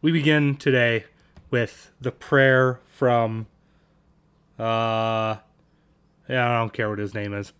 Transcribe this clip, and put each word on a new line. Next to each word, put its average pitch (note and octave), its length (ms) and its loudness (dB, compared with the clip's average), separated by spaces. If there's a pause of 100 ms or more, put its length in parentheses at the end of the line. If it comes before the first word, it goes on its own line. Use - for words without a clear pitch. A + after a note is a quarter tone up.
We D#3 100 2
begin D3 440 2
today A#2+ 500 0 (440)
with - 400 -4 (100)
the B2+ 120 -6
prayer C3 760 2
from, A2+ 600 -2 (1120)
uh, A2+ 760 -2 (920)
yeah, B2 260 0
I A#2 40 0
don't A2+ 140 -4
care G#2+ 180 -4
what G#2 80 -6
his G#2 160 -8
name G#2 180 -6
is. G2+ 280 -10